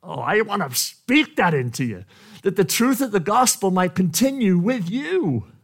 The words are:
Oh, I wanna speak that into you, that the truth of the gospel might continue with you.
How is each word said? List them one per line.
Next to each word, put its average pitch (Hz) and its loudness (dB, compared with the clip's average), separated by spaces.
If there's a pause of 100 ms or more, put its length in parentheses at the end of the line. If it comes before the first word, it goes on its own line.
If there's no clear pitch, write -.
Oh, - -10
I 160 0
wanna 202 -4
speak - -2
that 180 2
into 127 -2
you, 98 -8 (380)
that 185 -2
the 196 4
truth 240 0
of 262 -2
the 202 0
gospel 202 2
might 185 2
continue 202 2
with 190 0
you. 247 -2 (200)